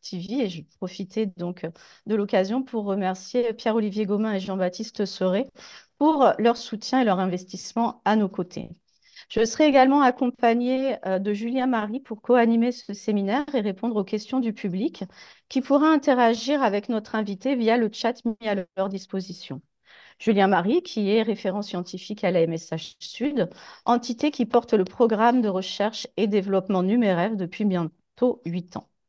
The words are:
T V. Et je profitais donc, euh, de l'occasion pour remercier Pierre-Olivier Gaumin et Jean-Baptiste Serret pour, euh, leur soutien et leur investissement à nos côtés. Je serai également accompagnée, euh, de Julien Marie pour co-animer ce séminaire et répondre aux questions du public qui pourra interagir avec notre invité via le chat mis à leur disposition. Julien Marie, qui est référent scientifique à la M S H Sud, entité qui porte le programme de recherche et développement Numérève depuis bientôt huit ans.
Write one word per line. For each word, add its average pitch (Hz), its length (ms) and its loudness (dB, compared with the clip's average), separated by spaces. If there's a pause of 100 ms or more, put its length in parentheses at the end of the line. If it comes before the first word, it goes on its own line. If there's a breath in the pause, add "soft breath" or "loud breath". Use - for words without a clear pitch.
T - 180 -12
V. 214 260 -4
Et 190 40 0
je 165 140 -10 (160)
profitais 196 480 -6 (100)
donc, 175 280 -8
euh, 165 60 -6 (360 soft breath)
de 214 80 -2
l'occasion 202 480 0
pour 233 220 -6
remercier 196 680 -2
Pierre-Olivier 214 540 -2
Gaumin 208 280 -2
et 190 60 -2
Jean-Baptiste 190 640 -4
Serret 190 420 -2 (520 loud breath)
pour, 285 260 4
euh, 202 140 8
leur 233 180 4
soutien 240 460 -2
et - 20 2
leur 190 140 2
investissement 185 880 -4
à 208 100 4
nos 208 120 2
côtés. - 420 -8 (580 soft breath)
Je 220 160 0
serai 262 220 2
également 269 340 6
accompagnée, 254 1040 0
euh, 190 140 0
de 208 160 -2
Julien 240 320 -2
Marie 226 340 -2
pour 220 220 -14
co-animer 233 500 4
ce 202 220 -12
séminaire 208 580 -2
et 247 80 0
répondre 208 360 -4
aux 196 80 0
questions 220 360 -4
du 226 140 -2
public 190 500 -6 (460 loud breath)
qui 262 100 -2
pourra 285 280 4
interagir 254 760 2
avec 208 260 0
notre 220 260 -4
invité 214 420 -2
via 226 200 2
le 220 160 2
chat 247 320 -4
mis 226 240 -4
à 208 60 0 (220)
leur 190 120 -2
disposition. 190 720 -10 (600 soft breath)
Julien 196 280 4
Marie, 202 340 2
qui 202 300 -2
est 220 100 4
référent 202 400 -4
scientifique 190 600 -8
à 180 80 2
la 175 80 4
M 165 120 2
S 165 200 -8
H - 260 -8
Sud, 240 500 -2 (360 loud breath)
entité 240 480 0
qui 240 140 -2
porte 240 280 2
le 202 80 4
programme 233 580 2
de 214 80 0
recherche 196 680 -4
et 214 100 2
développement 190 560 0
Numérève 202 540 2
depuis 185 280 -4
bientôt 185 800 -2
huit 175 320 -6
ans. - 120 -14 (200)